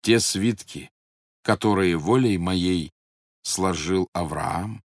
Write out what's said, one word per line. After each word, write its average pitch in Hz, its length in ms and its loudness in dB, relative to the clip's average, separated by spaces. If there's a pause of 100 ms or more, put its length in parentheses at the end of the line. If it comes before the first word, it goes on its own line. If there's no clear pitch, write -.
Те 113 180 4
свитки, - 680 -4 (520)
которые 98 540 2
волей 104 420 2
моей 90 540 0 (500)
сложил 92 680 -2
Авраам 87 720 -6 (100)